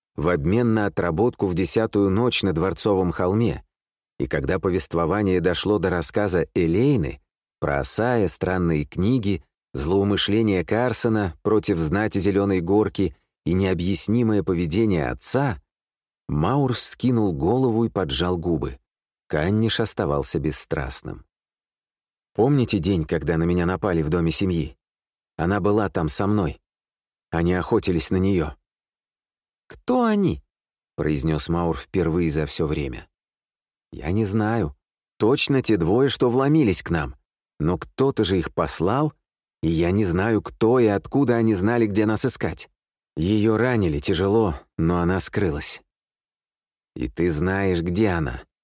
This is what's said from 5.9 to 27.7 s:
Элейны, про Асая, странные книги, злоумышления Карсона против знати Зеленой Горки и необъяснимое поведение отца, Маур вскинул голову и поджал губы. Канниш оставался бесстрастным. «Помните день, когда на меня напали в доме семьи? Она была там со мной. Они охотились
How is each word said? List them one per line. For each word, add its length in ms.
Элейны, 640
про 200
Асая, 480
странные 580
книги, 580
злоумышления 920
Карсона 800
против 360
знати 420
Зеленой 420
Горки 540
и 80
необъяснимое 920
поведение 640
отца, 500
Маур 460
вскинул 600
голову 520
и 40
поджал 480
губы. 420
Канниш 460
оставался 580
бесстрастным. 880
«Помните 420
день, 260
когда 320
на 100
меня 200
напали 380
в 60
доме 200
семьи? 480
Она 220
была 300
там 180
со 200
мной. 340
Они 240
охотились 560